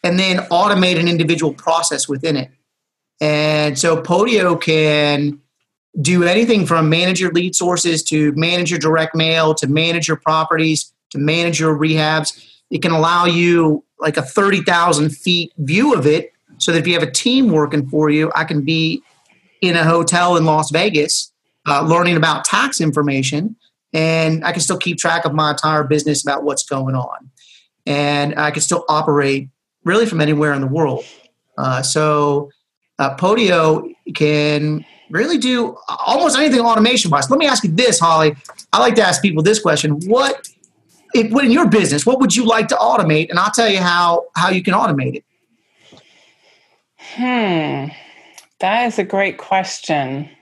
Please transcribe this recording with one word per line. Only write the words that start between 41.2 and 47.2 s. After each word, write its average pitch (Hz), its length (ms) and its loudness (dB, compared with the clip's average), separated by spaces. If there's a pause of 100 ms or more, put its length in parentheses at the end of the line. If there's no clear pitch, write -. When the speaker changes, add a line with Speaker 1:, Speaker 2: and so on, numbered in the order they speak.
Speaker 1:
what 277 120 2
in 233 60 4
your 294 180 4
business, 160 380 2
what 262 140 2
would 214 160 2
you 247 80 0
like 220 240 2
to 247 80 -2
automate? 190 540 0
And 175 80 -2
I'll 202 120 0
tell 226 180 2
you 196 100 0
how, 175 480 0 (100)
how 175 140 0
you 185 120 -2
can 180 120 -2
automate 131 420 -2
it. - 80 -14 (1900)
Speaker 2:
Hmm. 165 800 -2 (680)